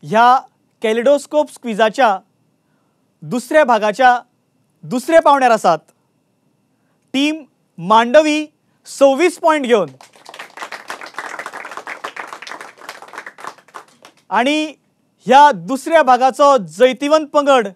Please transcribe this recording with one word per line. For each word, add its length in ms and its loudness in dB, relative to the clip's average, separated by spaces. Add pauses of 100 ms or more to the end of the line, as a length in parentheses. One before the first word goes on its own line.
ह्या 360 2 (440)
कॅलिडोस्कोप 680 -2
स्क्विजाच्या 640 -2 (1040)
दुसऱ्या 420 -2
भागाच्या 540 0 (640)
दुसरे 360 0
पावण्यार 300 2
आसात 280 0 (1400)
टीम 280 -4 (360)
मांडवी 680 2 (400)
सव्वीस 520 0
पॉयंट 280 0
घेवन. 220 0 (4000)
आनी 340 -2 (600)
ह्या 300 6
दुसऱ्या 460 -2
भागाचो 540 2 (120)
जैतिवंत 600 0
पंगड 480 0